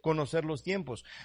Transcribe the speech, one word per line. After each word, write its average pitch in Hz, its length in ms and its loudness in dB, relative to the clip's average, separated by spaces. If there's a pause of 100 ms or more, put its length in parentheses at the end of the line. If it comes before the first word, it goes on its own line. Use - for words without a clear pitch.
conocer 156 440 2
los 156 180 -2
tiempos. 175 420 -2 (200)